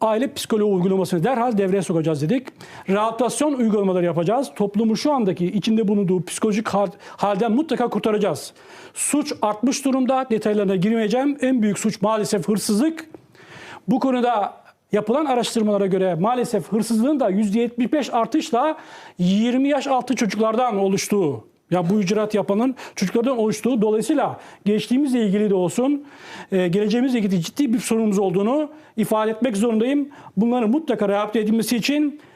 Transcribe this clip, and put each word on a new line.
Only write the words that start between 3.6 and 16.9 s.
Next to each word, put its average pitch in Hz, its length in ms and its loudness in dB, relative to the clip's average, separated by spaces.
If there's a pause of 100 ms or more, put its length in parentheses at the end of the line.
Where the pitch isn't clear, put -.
yapacağız. 175 520 0
Toplumu 208 400 0
şu 294 160 0
andaki 190 340 0
içinde 220 420 0
bulunduğu 185 360 2
psikolojik 220 440 -2
hal-, 196 240 0 (240)
halden 208 360 0
mutlaka 247 380 0
kurtaracağız. 202 600 -2 (420)
Suç 294 380 -2 (100)
artmış 214 420 0
durumda. 262 460 0
Detaylarına 208 460 0
girmeyeceğim. 226 640 0
En 254 220 2
büyük 208 160 0
suç - 240 -4
maalesef 214 460 0
hırsızlık. 220 600 0 (800)
Bu 254 120 2
konuda 240 540 0 (380)
yapılan 214 320 0
araştırmalara 214 640 0
göre 185 280 0
maalesef 208 580 0
hırsızlığın 233 480 2